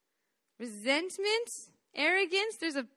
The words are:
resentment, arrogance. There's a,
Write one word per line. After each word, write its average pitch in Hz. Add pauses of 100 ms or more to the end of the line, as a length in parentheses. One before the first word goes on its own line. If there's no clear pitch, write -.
(580)
resentment, 330 (460)
arrogance. 381
There's 320
a, 262 (100)